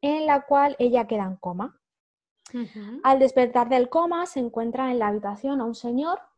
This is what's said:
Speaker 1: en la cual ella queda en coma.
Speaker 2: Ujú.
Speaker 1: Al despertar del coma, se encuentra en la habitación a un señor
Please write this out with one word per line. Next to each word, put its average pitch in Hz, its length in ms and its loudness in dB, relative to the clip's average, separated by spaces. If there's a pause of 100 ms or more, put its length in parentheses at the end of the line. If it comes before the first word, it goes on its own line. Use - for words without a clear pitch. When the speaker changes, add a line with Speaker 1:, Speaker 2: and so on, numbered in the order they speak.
Speaker 1:
en 302 240 0
la 285 220 2
cual 285 320 4
ella 240 260 2
queda 208 200 -2
en 185 100 -6
coma. 185 440 -8 (720)
Speaker 2:
Ujú. 226 520 -12
Speaker 1:
Al 269 160 4
despertar 247 500 4
del 247 200 2
coma, 339 360 0
se 285 140 -6
encuentra 233 500 -4
en 247 80 -2
la 214 120 0
habitación 208 520 -4
a 226 40 -4
un 233 100 -6
señor 277 440 -4 (180)